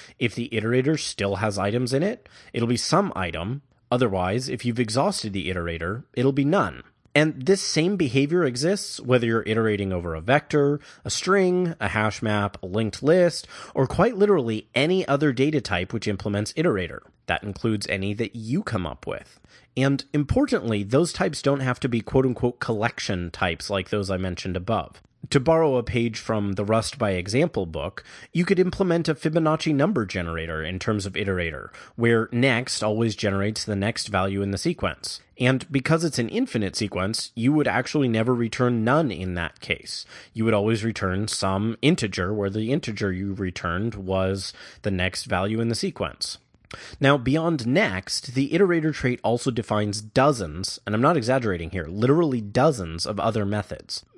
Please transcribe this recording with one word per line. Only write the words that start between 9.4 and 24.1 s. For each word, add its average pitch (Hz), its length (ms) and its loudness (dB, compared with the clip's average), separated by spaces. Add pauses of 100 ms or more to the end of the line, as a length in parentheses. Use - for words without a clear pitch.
iterating 107 440 2
over 87 240 -4
a 80 60 -8
vector, 143 600 2 (220)
a - 80 -8
string, 180 680 2
a 107 80 -2
hash 107 320 0
map, 104 420 0
a 98 40 -8
linked 104 360 -2
list, 170 440 4 (280)
or 135 120 2
quite 202 320 2
literally 147 560 2
any 170 340 2
other 143 240 4
data 135 300 2
type 90 320 -2
which 107 140 -4
implements 104 460 -2
iterator. 104 460 0 (260)
That - 160 -2
includes 104 440 -2
any 98 280 -2
that 113 220 -4
you 117 260 -4
come 92 240 -4
up - 200 -12
with. - 340 -10 (380)
And 139 340 2
importantly, 147 720 0
those 135 280 2
types - 300 -2
don't 139 200 2
have 127 200 -2
to 135 80 -2
be 117 140 0
quote-unquote 127 580 0
collection 101 720 -2
types 85 400 -2
like 98 180 -2
those 101 220 -2